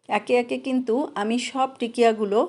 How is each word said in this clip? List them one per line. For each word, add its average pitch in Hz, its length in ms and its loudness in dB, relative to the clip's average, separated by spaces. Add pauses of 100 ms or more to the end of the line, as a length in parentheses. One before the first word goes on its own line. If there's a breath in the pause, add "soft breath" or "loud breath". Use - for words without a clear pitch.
একে 214 260 -2
একে 247 240 0
কিন্তু 254 560 -2
আমি 220 240 -2
সব 262 300 -2 (100)
টিকিয়াগুলো 220 600 2 (100)